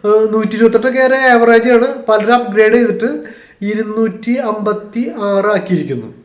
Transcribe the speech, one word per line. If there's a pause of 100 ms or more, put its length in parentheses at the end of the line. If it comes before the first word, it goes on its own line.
ഏ, (240)
നൂറ്റി
ഇരുപത്തെട്ടൊക്കെ
ഏറെ (140)
ആവറേജ്
ആണ്. (200)
പലരും
അപ്ഗ്രേഡ്
ചെയ്തിട്ട് (600)
ഇരുന്നൂറ്റി (160)
അമ്പത്തി (260)
ആറ്
ആക്കിയിരിക്കുന്നു. (160)